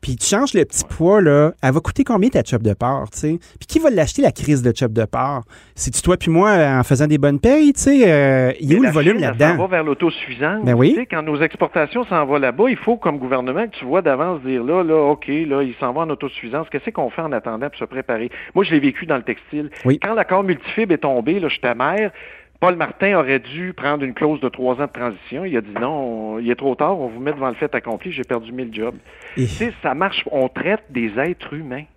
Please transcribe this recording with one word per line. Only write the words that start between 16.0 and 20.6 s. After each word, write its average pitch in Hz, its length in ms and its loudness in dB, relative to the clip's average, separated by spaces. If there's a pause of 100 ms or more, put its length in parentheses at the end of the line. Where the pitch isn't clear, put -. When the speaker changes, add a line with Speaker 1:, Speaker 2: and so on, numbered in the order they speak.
Speaker 2:
en 160 80 -4
autosuffisance. 139 640 -8
Qu'est-ce 147 180 -6
qu'on 147 200 -4
fait - 120 -8
en 156 120 -6
attendant 117 360 -6
pour - 100 -18
se 117 60 -6
préparer ? 123 460 -6 (240)
Moi, 196 80 2
je 151 80 -2
l'ai 156 80 4
vécu 139 260 0
dans 156 120 -2
le 113 60 -6
textile. 147 460 -8 (140)
Speaker 1:
Oui. 135 160 2
Speaker 2:
Quand 202 140 -2
l'accord 196 300 0
multifibre 190 500 -2